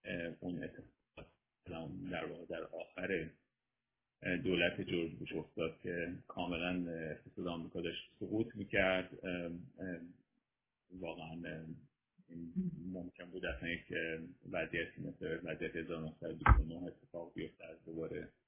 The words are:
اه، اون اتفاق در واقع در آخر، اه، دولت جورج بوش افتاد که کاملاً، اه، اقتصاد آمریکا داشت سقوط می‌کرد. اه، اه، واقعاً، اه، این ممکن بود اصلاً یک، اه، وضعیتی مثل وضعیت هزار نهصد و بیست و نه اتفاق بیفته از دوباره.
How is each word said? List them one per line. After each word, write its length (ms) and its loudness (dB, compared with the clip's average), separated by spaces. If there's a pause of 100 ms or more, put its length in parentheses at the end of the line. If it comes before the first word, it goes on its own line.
اه، 360 -2
اون 240 -2
اتفاق 600 -12 (840)
در 140 0
واقع 240 -6
در 140 -2
آخر، 680 -2 (920)
اه، 140 2
دولت 440 6
جورج 320 2
بوش 200 -6
افتاد 500 0
که 300 0 (160)
کاملاً، 400 0
اه، 420 0
اقتصاد 360 -6
آمریکا 340 -2
داشت 300 -2 (100)
سقوط 360 0
می‌کرد. 540 6 (120)
اه، 80 0 (560)
اه، 140 -2 (1000)
واقعاً، 440 -4
اه، 200 -4 (640)
این 240 -8 (400)
ممکن 320 -8
بود 220 -6
اصلاً 220 -2
یک، 240 -2
اه، 260 0 (340)
وضعیتی 500 0
مثل 420 -2
وضعیت 320 -2
هزار 260 -2
نهصد 280 -4
و 40 -4
بیست 260 10
و 80 2
نه 180 -4
اتفاق 480 -8
بیفته 300 -6
از 200 -12
دوباره. 440 -4 (200)